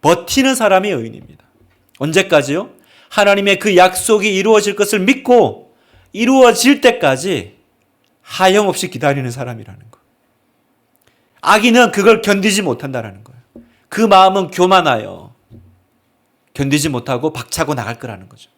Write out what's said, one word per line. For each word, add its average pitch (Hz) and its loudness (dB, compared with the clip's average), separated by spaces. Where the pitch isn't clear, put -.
버티는 240 0
사람이 202 2
의인입니다. 113 -10
언제까지요? 160 0
하나님의 202 2
그 202 0
약속이 190 2
이루어질 202 2
것을 202 -2
믿고 240 0
이루어질 247 2
때까지 151 -2
하염없이 190 0
기다리는 139 -4
사람이라는 117 -14
거. - -20
악인은 226 2
그걸 220 2
견디지 202 -2
못한다라는 117 -8
거예요. - -20
그 - -8
마음은 190 4
교만하여 120 -2
견디지 143 -2
못하고 147 -6
박차고 147 -6
나갈 117 -10
거라는 98 -16
거죠. - -20